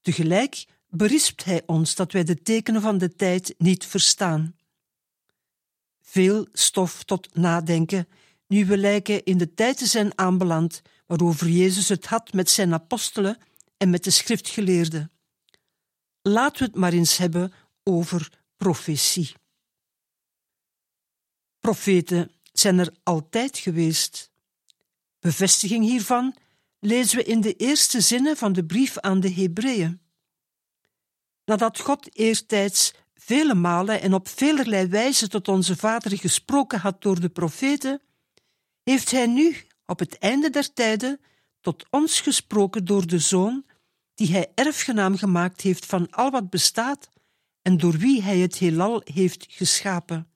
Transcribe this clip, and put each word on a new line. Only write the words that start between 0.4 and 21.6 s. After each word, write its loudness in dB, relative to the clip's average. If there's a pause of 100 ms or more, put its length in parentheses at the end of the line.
berispt 0
hij -2
ons 0
dat -4
wij 0
de -2
tekenen 0
van 0
de -2
tijd -2
niet 2
verstaan. 0 (1500)
Veel 2
stof -2
tot -6
nadenken, 0 (400)
nu 2
we 2
lijken 0
in 2
de -2
tijd 0
te -6
zijn 0
aanbeland 0 (240)
waarover 0
Jezus 2
het -2
had -6
met 0
zijn 2
apostelen -4 (400)
en 2
met 0
de -4
schriftgeleerden. -2 (1080)
Laten 2
we 2
het -8
maar 2
eens 2
hebben -2 (300)
over -2 (260)
profetie. -2 (2250)
Profeten 0 (200)